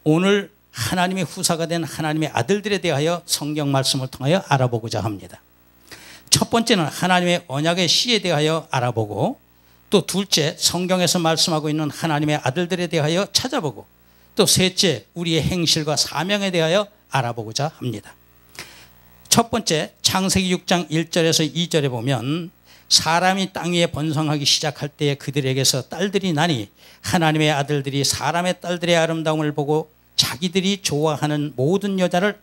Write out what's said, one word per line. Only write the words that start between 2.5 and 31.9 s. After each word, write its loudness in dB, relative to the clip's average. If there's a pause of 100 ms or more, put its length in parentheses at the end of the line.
대하여 0
성경 -2
말씀을 0
통하여 0
알아보고자 0
합니다. -8 (880)
첫 2
번째는 4
하나님의 2
언약의 0
씨에 2
대하여 0
알아보고, -2 (480)
또 4
둘째 0
성경에서 0
말씀하고 0
있는 0
하나님의 0
아들들에 -2
대하여 0
찾아보고, -4 (480)
또 4
셋째 2
우리의 0
행실과 0
사명에 -2
대하여 2 (220)
알아보고자 -2
합니다. -8 (1160)
첫 4
번째 -2
창세기 2
육 -2
장 2
일 0
절에서 2
이 -2
절에 2
보면 -2 (380)
"사람이 2
땅 -4
위에 2
번성하기 -2
시작할 -2
때에 -2
그들에게서 -2
딸들이 -2
나니 0 (320)
하나님의 2
아들들이 0
사람의 -2
딸들의 0
아름다움을 0
보고 -2 (260)
자기들이 -2
좋아하는 -2
모든 0